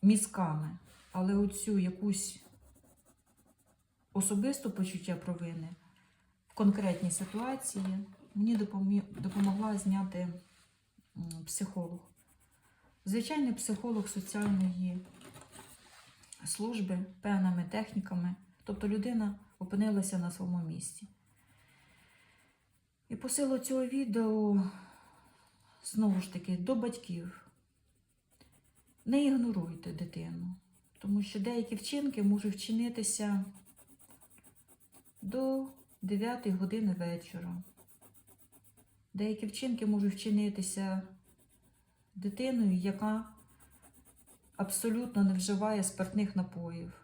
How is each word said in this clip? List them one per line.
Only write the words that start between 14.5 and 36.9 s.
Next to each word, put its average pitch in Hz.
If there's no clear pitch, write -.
служби, 202
певними 185
техніками. 190
Тобто 202
людина 214
опинилася 196
на 175
своєму 180
місці. 165
І -
по 254
силу 262
цього 262
відео, 220
знову 208
ж -
таки, 180
до 180
батьків. 180
Не 277
ігноруйте 202
дитину, 170
тому 202
що 202
деякі 233
вчинки 285
можуть 202
вчинитися 214
до 262
дев'ятої 208
години 190